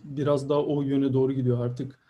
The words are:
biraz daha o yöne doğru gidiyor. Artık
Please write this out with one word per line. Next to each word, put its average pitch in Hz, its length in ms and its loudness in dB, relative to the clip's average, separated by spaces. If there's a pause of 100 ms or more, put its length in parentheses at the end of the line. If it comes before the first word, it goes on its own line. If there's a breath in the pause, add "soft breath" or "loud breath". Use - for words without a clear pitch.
biraz 143 460 0
daha 147 160 2
o 147 160 0
yöne 139 320 2
doğru 131 200 2
gidiyor. 123 320 0
Artık 123 340 -8 (100)